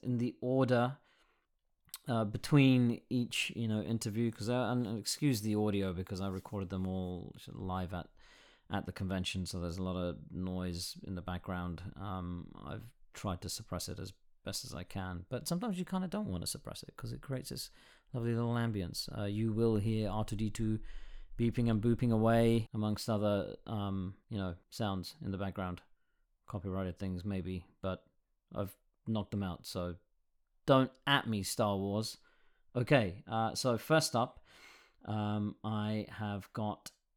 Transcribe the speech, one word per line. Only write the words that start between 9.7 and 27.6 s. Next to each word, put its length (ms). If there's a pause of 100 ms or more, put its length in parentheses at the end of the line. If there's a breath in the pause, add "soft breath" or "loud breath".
a 40
lot 140
of 200 (140)
noise 680 (100)
in 80
the 80
background. 600 (180)
Um, 480 (180)
I've 160 (300)
tried 300
to 60
suppress 400
it 100
as 140 (300)
best 220
as 100
I 100
can, 440
but 180
sometimes 320
you 60
kinda 240
don't 200
wanna 180
suppress 360
it 140
'cause 160
it 80
creates 300
this 200 (420 loud breath)
lovely 220
little 200
ambience. 600
Uh, 80
you 280
will 240
hear 340
R 140
two 120
D 140
two 300 (580 loud breath)
beeping 320
and 120
booping 280
away, 600
amongst 380
other, 460 (100)
um, 500 (140)
you 80
know, 180 (140)
sounds 520
in 80
the 80
background. 440 (640)
Copyrighted 520
things, 260
maybe, 420 (160)